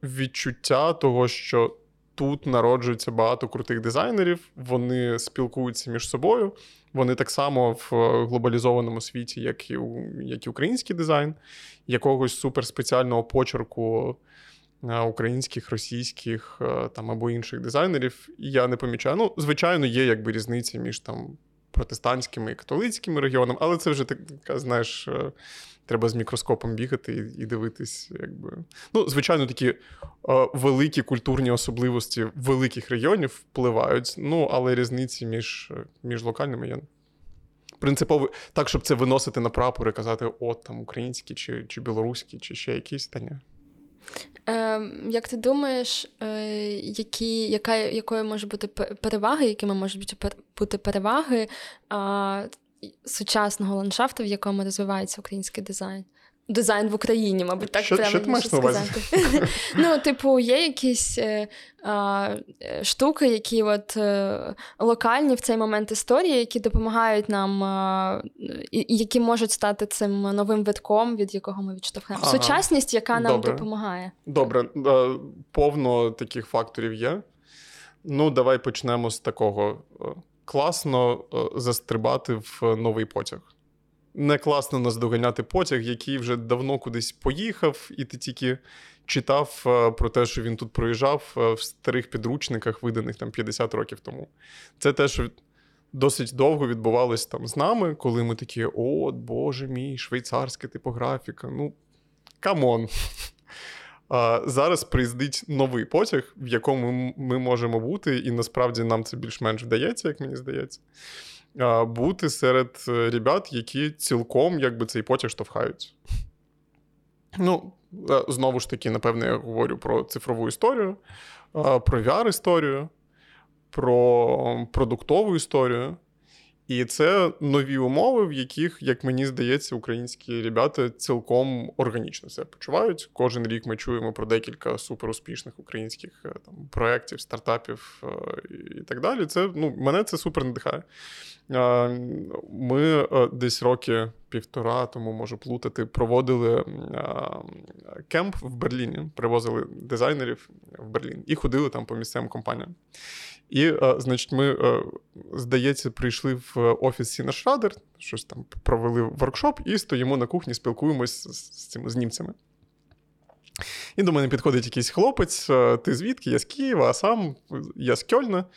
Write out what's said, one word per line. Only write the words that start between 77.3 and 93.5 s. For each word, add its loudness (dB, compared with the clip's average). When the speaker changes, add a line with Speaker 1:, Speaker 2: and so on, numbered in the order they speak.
Speaker 1:
Ну, 2
давай 4
почнемо -2
з -8
такого. 0
Е, -10
класно, 2
е, -2
застрибати -2
в 0
новий 0
потяг. -8
Не 4
класно 0
наздоганяти 0
потяг, 0
який -6
вже -2
давно -2
кудись -6
поїхав, -2
і -4
ти -16
тільки -2
читав, 0
е, 6
про 0
те, 4
що -4
він -2
тут -10
проїжджав, 0
е, 4
в -4
старих -4
підручниках, -4
виданих, -2
там, -8
п'ятдесят -4